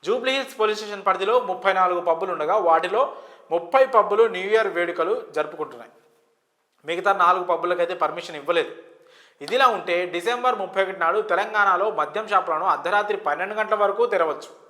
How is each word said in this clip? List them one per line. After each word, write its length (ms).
జూబ్లీ 280
హిల్స్ 280
పోలీస్ 200
స్టేషన్ 260
పరిధిలో 340
ముప్పై 320
నాలుగు 280
పబ్బులు 320
ఉండగా 240
వాటిలో 600
ముప్పై 360
పబ్బులు 360
న్యూ 200
ఇయర్ 240
వేడుకలు 640
జరుపుకుంటున్నాయి. 600
మిగతా 280
నాలుగు 320
పబ్బులకైతే 500
పర్మిషన్ 420
ఇవ్వలేదు. 340
ఇదిలా 260
ఉంటే 400
డిసెంబర్ 480
ముప్పై 280
ఒకటి 160
నాడు 220
తెలంగాణలో 720
మద్యం 380
షాపులను 380
అర్ధరాత్రి 500
పన్నెండు 380
గంటల 200
వరకు 320
తెరవచ్చు. 420